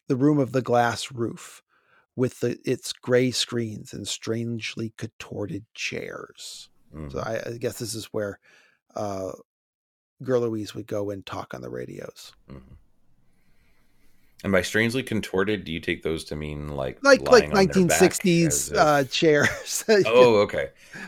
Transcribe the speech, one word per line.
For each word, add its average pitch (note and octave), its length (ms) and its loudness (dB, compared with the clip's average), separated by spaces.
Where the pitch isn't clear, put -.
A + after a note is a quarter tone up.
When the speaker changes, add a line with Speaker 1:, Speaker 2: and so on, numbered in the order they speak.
Speaker 1:
the C#3 80 2
room D3 220 4
of B2 140 0
the C3 100 0
glass A#2+ 500 0
roof, - 500 -8
with B2 240 -2
the, - 240 -2
its - 280 -4
gray B2+ 380 2
screens A#2 640 -4
and G#2 160 -10
strangely A2+ 880 -6
contorted G#2 680 -10
chairs. - 920 -12
Speaker 2:
Mm-hmm. D2+ 160 -12
Speaker 1:
So - 100 -6
I, A2+ 260 -6
I A#2 120 -10
guess A#2+ 200 -4
this A2 160 -8
is A2 120 -10
where, G#2 320 -6
uh, G2 380 -6
Girl B2 180 2
Louise A2+ 340 -4
would A2 120 -12
go G#2 240 -4
and G2 140 -10
talk - 300 -10
on B1+ 60 -10
the B1 100 -12
radios. B1 640 -12
Speaker 2:
Mm-hmm. C2+ 240 -20
And G2 80 -2
by F#2 100 4
strangely A#2 400 0
contorted, G2 600 -2
do D#2+ 80 -8
you E2 80 -4
take E2+ 220 -4
those D#2+ 220 -2
to D#2 120 -10
mean, D2 320 -8
like, C#2 340 -6
Speaker 1:
Like, C4+ 200 6
Speaker 2:
lying D2+ 300 6
Speaker 1:
like - 0 -
Speaker 2:
on F#3+ 140 4
their - 80 0
back - 0 -
Speaker 1:
nineteen F3+ 160 4
sixties, E3 800 2
Speaker 2:
as - 0 -
if D3+ 80 -2
Speaker 1:
uh, D3+ 260 4
chairs? C#3+ 840 0
<laughs> G3+ 160 6
Speaker 2:
Oh, A#2 380 8
okay. E2 280 -2